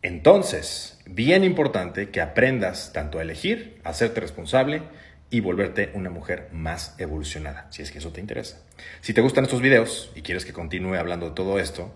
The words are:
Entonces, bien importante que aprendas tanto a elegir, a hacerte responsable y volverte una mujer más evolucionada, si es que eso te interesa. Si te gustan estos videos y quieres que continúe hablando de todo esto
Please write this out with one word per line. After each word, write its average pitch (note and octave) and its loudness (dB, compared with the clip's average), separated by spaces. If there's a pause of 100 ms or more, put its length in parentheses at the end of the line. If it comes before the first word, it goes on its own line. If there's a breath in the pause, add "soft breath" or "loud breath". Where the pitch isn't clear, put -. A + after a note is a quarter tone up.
Entonces, - 2
bien B2+ 4
importante G#2 0
que - -6
aprendas G2+ 2
tanto D2+ -6
a - -2
elegir, F#3 -6
a E2+ -8
hacerte A2+ 0
responsable C3 -2 (480 loud breath)
y A#2 0
volverte F#2+ 0
una F#2 -6
mujer F2 -8
más D#2+ -8
evolucionada, D2+ -8
si - -16
es C#2+ -14
que - -16
eso D#2+ -10
te D#2+ -14
interesa. - -10 (380 loud breath)
Si - -4
te A2+ 6
gustan C3 6
estos C3 0
videos B2 6
y D#2+ -16
quieres F2+ -4
que - -14
continúe F2+ -4
hablando F2 -4
de - -12
todo F#2+ 0
esto F2 -8